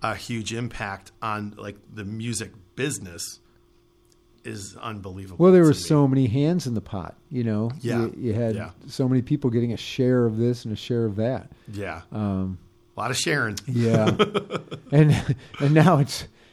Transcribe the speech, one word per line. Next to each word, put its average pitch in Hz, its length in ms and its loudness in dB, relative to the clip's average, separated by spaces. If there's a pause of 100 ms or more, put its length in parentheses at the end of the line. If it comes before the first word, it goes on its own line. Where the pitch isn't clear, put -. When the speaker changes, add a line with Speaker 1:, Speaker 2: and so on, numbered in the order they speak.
Speaker 1:
a 110 140 -4
huge 110 400 -8
impact 110 560 -8 (100)
on, 107 380 -6
like, 104 180 -14 (160)
the 107 120 -12
music 110 480 -8 (240)
business 104 640 -8 (1040)
is 101 360 -14
unbelievable 98 640 -8
Speaker 2:
Well, 185 100 8
there 185 100 10
Speaker 1:
to 160 60 10
Speaker 2:
were 143 60 6
Speaker 1:
me. - 60 -6
Speaker 2:
so 147 260 4
many 135 200 4
hands 143 400 0
in 120 80 -4
the 107 60 -4
pot, 87 360 -10 (140)
you 127 140 -4
know? 110 260 -2 (100)
Speaker 1:
Yeah. 120 220 -2
Speaker 2:
You, 113 140 -4
you 117 180 -4
had 113 200 -2
Speaker 1:
Yeah. 82 160 -8 (160)
Speaker 2:
so 135 220 -2
many 127 140 2
people 139 280 0
getting 117 220 0
a - 40 -6
share 127 500 2
of 110 100 0
this 120 280 0
and 110 80 -6
a 104 40 -6
share 117 300 -2
of 101 100 -4
that. 110 340 -4 (220)
Speaker 1:
Yeah. 92 300 -10 (100)
Speaker 2:
Um, 95 460 -2 (380)
Speaker 1:
A - 40 -8
lot 113 100 -4
of 127 60 -4
sharing. 123 400 -2 (100)
Speaker 2:
Yeah. 113 540 2
Speaker 1:
<laughs> 208 40 4 (680)
Speaker 2:
And, 151 420 6 (240)
and 143 160 2
now 160 240 8
it's, - 300 -2 (240)